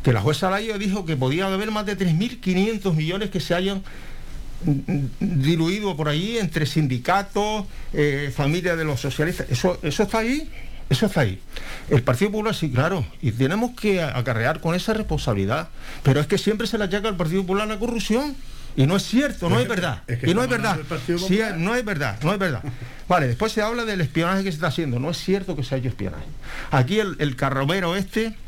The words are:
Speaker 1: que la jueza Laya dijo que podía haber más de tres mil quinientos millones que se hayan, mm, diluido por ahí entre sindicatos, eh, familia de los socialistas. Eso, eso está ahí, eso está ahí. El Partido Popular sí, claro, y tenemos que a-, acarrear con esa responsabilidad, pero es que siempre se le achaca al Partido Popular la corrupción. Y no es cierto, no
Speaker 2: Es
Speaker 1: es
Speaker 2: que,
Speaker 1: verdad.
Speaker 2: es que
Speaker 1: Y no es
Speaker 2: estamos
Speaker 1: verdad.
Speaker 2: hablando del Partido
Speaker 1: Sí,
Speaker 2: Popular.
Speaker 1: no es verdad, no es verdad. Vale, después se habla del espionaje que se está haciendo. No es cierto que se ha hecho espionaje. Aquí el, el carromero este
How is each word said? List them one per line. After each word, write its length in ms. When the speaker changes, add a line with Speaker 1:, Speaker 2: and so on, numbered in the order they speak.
Speaker 1:
que 100
la 80
jueza 300
Laya 260
dijo 300
que 100
podía 300
haber 240
más 160
de 80
tres 180
mil 260
quinientos 560
millones 360
que 80
se 160
hayan, 260
mm, 420
diluido 800
por 120
ahí 280
entre 300
sindicatos, 1000
eh, 420
familia 400
de 100
los 140
socialistas. 500
Eso, 320
eso 220
está 160
ahí, 300
eso 180
está 140
ahí. 180
El 140
Partido 280
Popular 240
sí, 140
claro, 360
y 80
tenemos 480
que 220
a-, 160
acarrear 420
con 160
esa 180
responsabilidad, 760
pero 160
es 80
que 100
siempre 300
se 100
le 80
achaca 220
al 100
Partido 240
Popular 260
la 120
corrupción. 560
Y 100
no 120
es 60
cierto, 460
no 60
Speaker 2:
Es 80
Speaker 1:
es 40
Speaker 2:
que, 80
Speaker 1:
verdad. 300
Speaker 2:
es 140
que 100
Speaker 1:
Y 60
no 60
es 40
Speaker 2:
estamos 40
Speaker 1:
verdad. 240
Speaker 2:
hablando 40
del 220
Partido 180
Speaker 1:
Sí, 60
Speaker 2:
Popular. 200
Speaker 1:
no 180
es 100
verdad, 360
no 120
es 40
verdad. 260
Vale, 200
después 240
se 100
habla 240
del 160
espionaje 420
que 80
se 40
está 120
haciendo. 320
No 120
es 60
cierto 380
que 80
se 120
ha 20
hecho 100
espionaje. 380
Aquí 280
el, 200
el 160
carromero 600
este 400